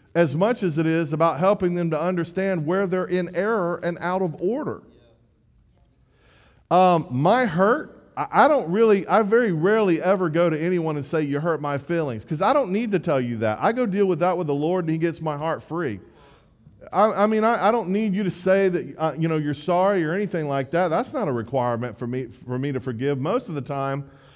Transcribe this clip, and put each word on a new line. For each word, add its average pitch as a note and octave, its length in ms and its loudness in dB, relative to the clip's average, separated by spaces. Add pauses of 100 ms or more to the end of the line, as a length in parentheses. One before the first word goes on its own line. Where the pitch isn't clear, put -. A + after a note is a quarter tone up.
(140)
as D#3+ 200 2
much G#3+ 280 0
as D#3+ 160 0
it D#3+ 80 2
is D#3+ 260 0
about D#3 260 2
helping F#3+ 360 2
them F3 160 -2
to D3+ 100 -2
understand F3+ 640 -2
where F#3+ 220 0
they're F#3 180 -2
in F3+ 320 -4
error F#3 460 -2
and E3+ 180 -4
out F#3 220 -2
of D#3+ 180 -4
order. F#3+ 400 -4 (1900)
Um, F3 400 4
my F#3 340 2
hurt, G3+ 560 0 (160)
I, C#3+ 160 -4
I A3 160 8
don't G3+ 240 2
really, G#3+ 340 4
I F#3+ 140 4
very A3 320 4
rarely F3+ 480 2
ever F3+ 300 2
go E3+ 180 2
to D#3 100 -2
anyone D#3+ 380 -2
and C#3 80 -4
say, D#3+ 160 -2
"You C#3 180 -2
hurt D#3 220 -2
my C#3+ 160 -2
feelings," C#3+ 480 -4
'cause D3+ 160 -4
I G#3+ 140 2
don't B3+ 160 0
need G#3+ 220 -2
to F#3 60 2
tell D3 220 0
you A#2+ 180 -4
that. G#2+ 220 0
I G3 120 0
go B3 120 0
deal G3 220 0
with E3+ 140 0
that F3+ 180 0
with F3 80 -4
the C#3+ 80 0
Lord E3 320 -2
and D#3+ 60 -2
he E3 40 0
gets E3 240 -4
my D#3 160 -4
heart D3 260 -4
free. D3 380 -6 (920)
I, G3 340 2
I - 20 4
mean, A3 180 2
I, A3 240 2
I A3+ 40 4
don't G3+ 180 -2
need G#3 240 0
you G#3 80 0
to F3+ 80 0
say F#3+ 400 2
that, C#3+ 260 -6
uh, D#3 220 -2
you D#3+ 100 0
know, D#3+ 80 0
you're D3 160 -2
sorry F#3 500 0
or D#3 120 -2
anything F3 340 -4
like C#3 220 -2
that. F3 180 2
That's F3 240 -2
not A3+ 160 -2
a C3+ 40 -2
requirement A#2+ 680 -2
for B2+ 80 -8
me, B2 220 -6
for B2+ 300 -8
me C#3 140 -4
to C3 80 -4
forgive. C3 400 -4
Most F3+ 300 -4
of D#3+ 40 -8
the C#3+ 60 -6
time, C#3 460 -6 (300)